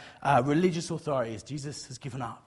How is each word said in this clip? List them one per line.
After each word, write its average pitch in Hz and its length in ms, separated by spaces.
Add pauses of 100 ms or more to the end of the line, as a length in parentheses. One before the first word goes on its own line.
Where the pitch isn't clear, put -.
(220)
uh, 135 220
religious 165 460
authorities, 127 520
Jesus 143 440
has 131 120
given 135 240
up. 113 240